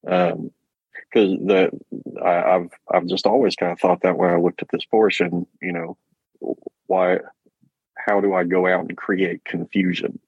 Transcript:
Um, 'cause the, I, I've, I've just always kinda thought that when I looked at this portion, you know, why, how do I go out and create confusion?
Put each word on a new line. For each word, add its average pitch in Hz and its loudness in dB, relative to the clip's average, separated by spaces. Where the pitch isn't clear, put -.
Um, 87 0
'cause 95 4
the, 92 4
I, 87 4
I've, 87 -2
I've 87 2
just 90 -2
always 113 2
kinda 87 -2
thought 90 2
that 92 2
when 90 2
I 87 2
looked 87 0
at - -10
this 85 -6
portion, 92 0
you 92 -6
know, 85 -8
why, 92 2
how 101 0
do 98 2
I 92 0
go 90 2
out 92 0
and 87 -10
create 92 -2
confusion? 90 -4